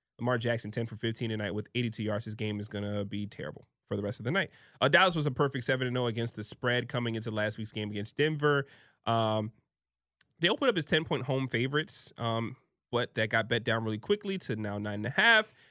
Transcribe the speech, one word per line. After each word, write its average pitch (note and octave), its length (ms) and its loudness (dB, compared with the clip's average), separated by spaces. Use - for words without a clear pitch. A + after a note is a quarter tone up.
Lamar B2 200 2
Jackson, A#2 320 0
ten A#2 160 -2
for G#2+ 100 -10
fifteen A2+ 320 -2
tonight G#2+ 220 -2
with G#2 240 -4
eighty-two A#2 300 -2
yards. G#2+ 200 0
His G#2+ 120 -8
game G#2+ 220 -2
is G#2 100 -6
gonna G#2 360 -4
be G2+ 220 -6
terrible - 400 -10
for - 80 -2
the G2+ 60 -2
rest G#2 180 -4
of G#2+ 40 -10
the A#2+ 60 0
night. F3+ 180 0
Uh, C3 80 6
Dallas F3 260 6
was D3+ 120 0
a C#3+ 40 2
perfect C3 340 0
seven C3 220 0
and B2 120 -2
oh B2 80 0
against A#2 300 -2
the G#2+ 60 -6
spread B2 460 -2
coming A#2+ 260 -2
into A2+ 160 -4
last G#2+ 280 -2
week's A2 140 -8
game G#2+ 180 -6
against G#2 260 -6
Denver. D3 480 2
Um, A2 480 2
they E3+ 100 4
opened C#4 220 2
up G3+ 80 0
as D3+ 80 -2
ten-point D#3 380 0
home C3 240 0
favorites, C3+ 680 -2
um, A2+ 400 -2
but A#2+ 260 0
that A2 120 2
got A2 220 2
bet A#2 140 2
down A2+ 200 0
really A2 140 -2
quickly G3+ 400 -2
to A#2+ 180 -4
now G#2 220 -4
nine G#2 160 -4
and G#2+ 120 -4
a B2+ 40 -4
half. A3 420 6